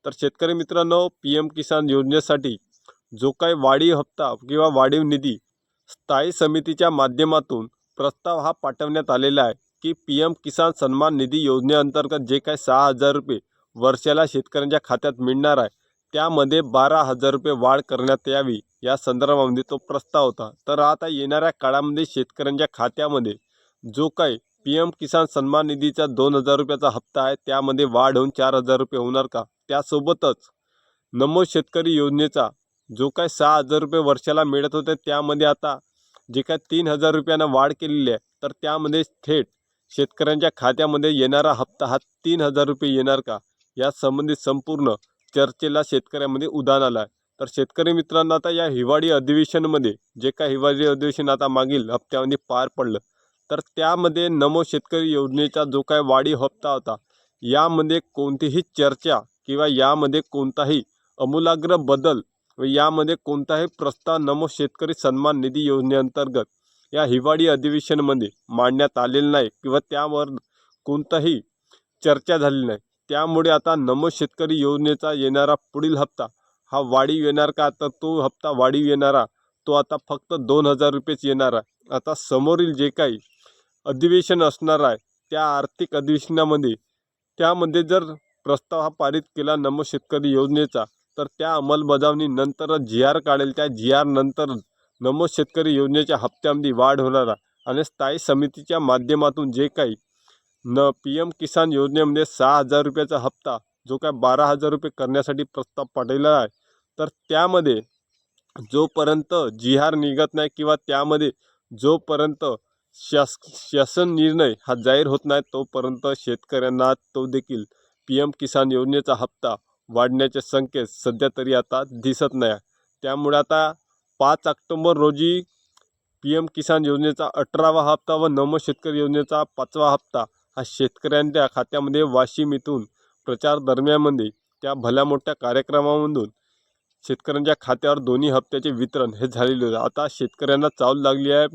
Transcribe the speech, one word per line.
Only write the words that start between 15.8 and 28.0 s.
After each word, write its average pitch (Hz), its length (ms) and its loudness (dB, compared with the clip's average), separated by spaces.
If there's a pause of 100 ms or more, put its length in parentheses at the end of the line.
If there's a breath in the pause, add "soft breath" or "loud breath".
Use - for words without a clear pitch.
त्यामध्ये 151 500 2
बारा 139 400 4
हजार 131 280 0
रुपये 139 220 -2
वाढ 131 360 2
करण्यात 131 380 -2
यावी, 135 320 -2 (220)
या 127 160 -2
संदर्भामध्ये 131 720 0
तो 143 100 -6
प्रस्ताव 143 460 -2
होता. 117 240 -4 (180)
तर 143 120 -2
आता 151 280 2
येणाऱ्या 151 420 -2 (120)
काळामध्ये 147 440 0
शेतकऱ्यांच्या 139 680 -4
खात्यामध्ये 123 600 -2 (500)
जो 123 260 -2
काही 139 280 -2 (280)
पीएम 160 260 0
किसान 160 340 -2
सन्मान 147 420 0
निधीचा 147 400 -2
दोन 135 280 2
हजार 139 220 2
रुपयाचा 143 320 -2
हप्ता 123 340 -4
आहे, 139 140 -2
त्यामध्ये 135 480 -2
वाढ 123 320 4